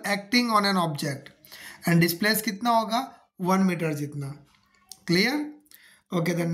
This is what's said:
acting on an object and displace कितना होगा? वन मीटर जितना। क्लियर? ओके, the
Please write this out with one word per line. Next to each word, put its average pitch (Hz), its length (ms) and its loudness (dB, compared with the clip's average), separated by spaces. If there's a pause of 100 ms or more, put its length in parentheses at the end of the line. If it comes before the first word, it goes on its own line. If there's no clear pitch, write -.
(140)
acting 240 380 0
on 208 140 2
an 196 160 2
object 147 480 -4 (580)
and 170 180 6
displace 208 360 0
कितना 233 280 -4
होगा? 226 300 2 (420)
वन 190 220 2
मीटर 165 380 0
जितना। 143 320 -8 (760)
क्लियर? 220 320 2 (760)
ओके, 170 240 0
the 170 120 -2